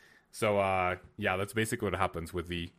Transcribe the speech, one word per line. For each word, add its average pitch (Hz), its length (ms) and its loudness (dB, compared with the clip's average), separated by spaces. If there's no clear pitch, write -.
So, 104 280 2
uh, 92 360 2
yeah, 98 200 0
that's 101 160 -2
basically 110 360 0
what 87 100 0
happens 85 340 -2
with 85 140 -4
the 87 320 -4